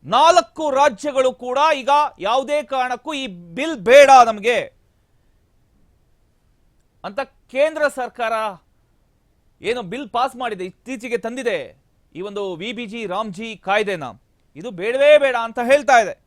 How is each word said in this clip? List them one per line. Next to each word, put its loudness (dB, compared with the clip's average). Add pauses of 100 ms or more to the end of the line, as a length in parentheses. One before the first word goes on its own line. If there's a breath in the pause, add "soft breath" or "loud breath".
ನಾಲ್ಕು 2
ರಾಜ್ಯಗಳು 0
ಕೂಡ -6 (180)
ಈಗ -6 (300)
ಯಾವುದೇ -2
ಕಾರಣಕ್ಕೂ -6
ಈ -8
ಬಿಲ್ -8
ಬೇಡ 8 (160)
ನಮಗೆ -4 (2250)
ಅಂತ -10 (280)
ಕೇಂದ್ರ 0
ಸರ್ಕಾರ -6 (1300)
ಏನು -6
ಬಿಲ್ -12
ಪಾಸ್ -4
ಮಾಡಿದೆ, -8
ಇತ್ತೀಚೆಗೆ -10
ತಂದಿದೆ -6 (380)
ಈ -12
ಒಂದು -8
ವಿ -10
ಬಿ -10
ಜಿ -12
ರಾಮ್ಜಿ -8
ಕಾಯ್ದೆನ, -2 (520)
ಇದು -14
ಬೇಡವೇ 4
ಬೇಡ 2
ಅಂತ -6
ಹೇಳ್ತಾ 4
ಇದೆ. -2